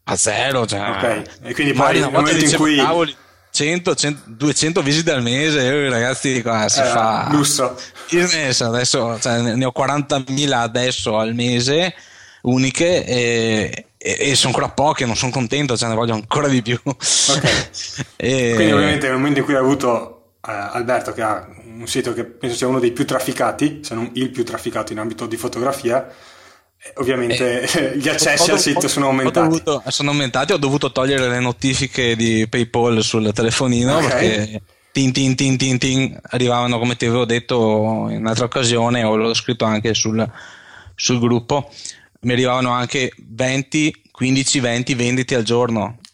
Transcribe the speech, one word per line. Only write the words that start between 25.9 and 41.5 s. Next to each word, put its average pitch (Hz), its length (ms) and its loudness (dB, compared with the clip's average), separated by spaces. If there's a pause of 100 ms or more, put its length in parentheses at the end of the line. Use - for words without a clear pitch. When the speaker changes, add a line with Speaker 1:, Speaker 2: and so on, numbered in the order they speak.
Speaker 2:
eh, - 200 -20
ovviamente 123 640 0
Speaker 1:
Eh, 135 340 -2
Speaker 2:
<laughs> - 0 -
gli 135 100 -2
accessi 151 420 2
Speaker 1:
ho - 40 2
Speaker 2:
al 196 60 2
Speaker 1:
dov-, - 0 -
Speaker 2:
sito 143 260 0
Speaker 1:
ho, - 20 0
Speaker 2:
sono 143 200 0
Speaker 1:
ho - 20 2
Speaker 2:
aumentati. 135 380 2
Speaker 1:
dovuto, 160 400 -2
sono 143 240 -2
aumentati, 143 420 0
ho 170 40 2
dovuto 139 340 0
togliere 131 360 0
le 123 120 0
notifiche 123 760 0
di 110 320 2
PayPal 117 560 2
sul 107 300 0
telefonino, 120 640 2
Speaker 2:
Ok. 165 100 2
Speaker 1:
perché 107 540 0 (300)
tin, 135 200 2
tin, 135 240 2
tin, 135 220 2
tin, 131 200 2
tin, 131 400 0 (120)
arrivavano, 123 500 0
come 120 160 0
ti 123 100 -2
avevo 120 200 2
detto 110 840 2
in 107 80 -4
un'altra 113 280 0
occasione, 117 580 0
o 110 140 2
l'ho 113 160 2
scritto 117 320 -2
anche 110 280 0
sul, 110 320 0 (680)
sul 127 240 0
gruppo, 120 500 0 (520)